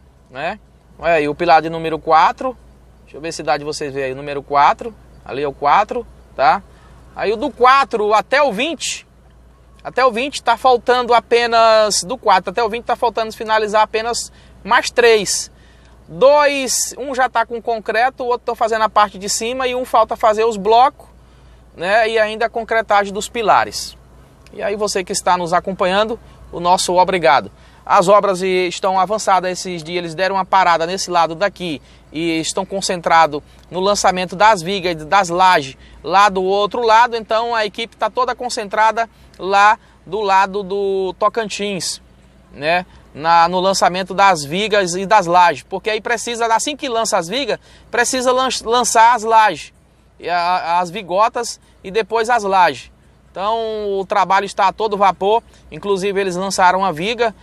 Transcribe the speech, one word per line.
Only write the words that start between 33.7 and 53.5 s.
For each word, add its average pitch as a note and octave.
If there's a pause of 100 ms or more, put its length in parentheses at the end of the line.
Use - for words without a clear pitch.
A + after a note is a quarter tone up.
no E3+
lançamento F#3+
das G#3
vigas F3
e D#3
das F#3
lajes E3+ (280)
lá F#3+
do F#3
outro G3+
lado. A3+
Então A3+
a A3
equipe A3+
tá G#3+
toda A#3+
concentrada A3 (300)
lá G3+ (260)
do F3
lado G3
do F#3+
Tocantins, G3+ (500)
né? E3 (300)
Na, E3
no F3+
lançamento F#3
das F#3
vigas F#3
e F#3+
das F#3+
lajes, F3
porque F#3+
aí G#3+
precisa, A#3
assim A3+
que C4+
lança A3+
as F3
vigas, G#3+ (320)
precisa B3
lan-, B3+ (140)
lançar A#3
as A#3
lajes, G#3+ (480)
e C3
a, E3+
as F3+
vigotas G#3+ (240)
e F#3+
depois A3
as A#3+
lajes. F3+ (380)
Então G#3+